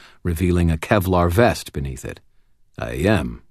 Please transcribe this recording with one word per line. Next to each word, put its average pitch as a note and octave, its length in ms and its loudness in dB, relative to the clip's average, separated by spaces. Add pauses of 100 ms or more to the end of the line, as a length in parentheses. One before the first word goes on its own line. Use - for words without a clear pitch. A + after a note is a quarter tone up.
(220)
revealing F2 480 2
a D#2+ 80 0
Kevlar F2+ 520 0
vest G#2+ 420 2
beneath C#2 320 -8
it. - 160 -14 (580)
I A#1 140 -8
am, C#2 580 0